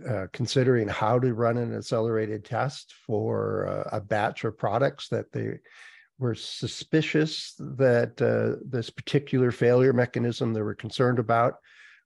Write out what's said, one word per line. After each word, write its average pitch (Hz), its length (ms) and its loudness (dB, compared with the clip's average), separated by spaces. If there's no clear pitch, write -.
uh, 98 240 -2
considering 123 540 2
how 110 320 2
to 123 160 0
run 117 220 2
an 117 180 -4
accelerated 110 720 -2
test 120 500 -6
for, 107 600 -2
uh, 98 300 -4
a 107 40 -4
batch 104 440 -2
of 110 120 -4
products 123 520 -2
that 107 240 -4
they 110 260 -6
were 117 160 -2
suspicious - 1200 -2
that, 123 640 2
uh, 113 420 0
this 120 240 -4
particular 135 640 0
failure 123 420 6
mechanism 120 600 0
they 110 100 -2
were 104 140 -4
concerned 123 420 0
about 117 360 2